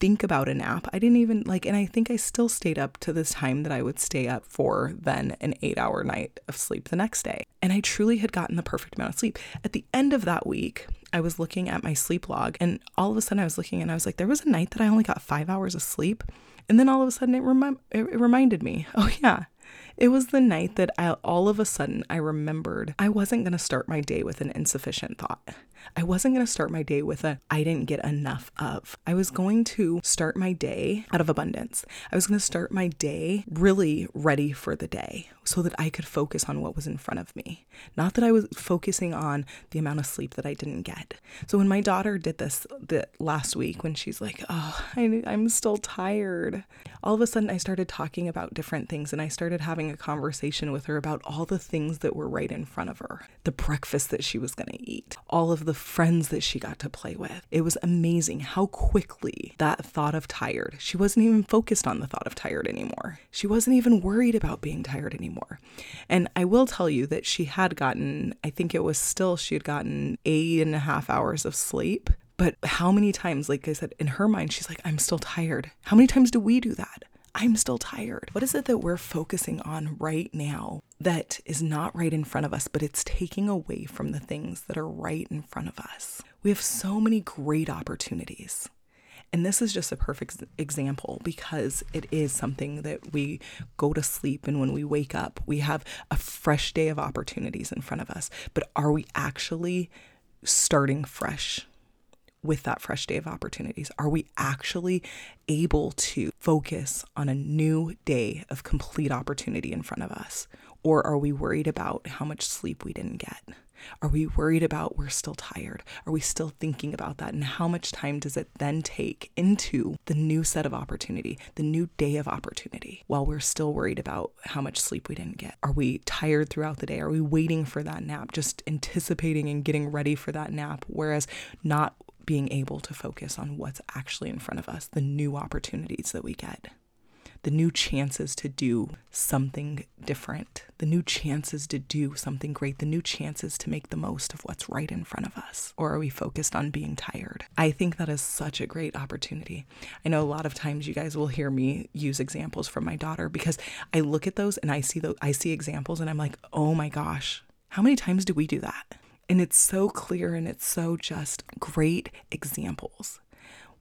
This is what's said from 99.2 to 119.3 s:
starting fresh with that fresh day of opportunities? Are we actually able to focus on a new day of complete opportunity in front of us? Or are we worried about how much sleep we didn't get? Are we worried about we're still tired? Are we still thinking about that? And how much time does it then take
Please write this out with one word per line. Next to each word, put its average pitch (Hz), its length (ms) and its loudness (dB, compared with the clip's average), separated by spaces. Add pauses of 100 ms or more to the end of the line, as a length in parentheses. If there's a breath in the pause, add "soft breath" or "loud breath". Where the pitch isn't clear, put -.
starting 139 600 4
fresh - 640 -6 (760)
with 151 200 0
that - 180 -2
fresh - 260 -6
day - 100 -2
of 156 100 -6
opportunities? - 720 -8
Are 147 100 0
we 156 180 0 (120)
actually 175 640 -2 (440 loud breath)
able 156 440 2
to - 480 -2
focus - 640 0 (100)
on 143 140 -2
a 135 60 2
new 156 640 2 (100)
day 131 420 0
of 135 140 -8
complete - 500 -2
opportunity - 600 -6
in 160 100 -6
front - 220 -8
of - 80 -10
us? - 360 -10 (340 loud breath)
Or 160 220 6
are 147 140 4
we 143 140 2
worried 151 340 0
about - 400 -4
how 135 180 -8
much 151 220 -6
sleep - 380 -8
we - 100 -8
didn't - 240 -8
get? - 240 -14 (600 loud breath)
Are 151 60 0
we 156 180 4
worried 156 360 4
about 156 340 0
we're 143 120 -2
still - 260 -4
tired? - 480 -12 (240 loud breath)
Are 160 60 -2
we 156 80 2
still 156 400 -2
thinking 147 340 -4
about - 240 -8
that? - 160 -6
And 143 100 -2
how 170 240 -2
much 170 240 -2
time 143 260 -4
does 143 180 -6
it - 120 -4 (100)
then 147 240 0
take - 540 -6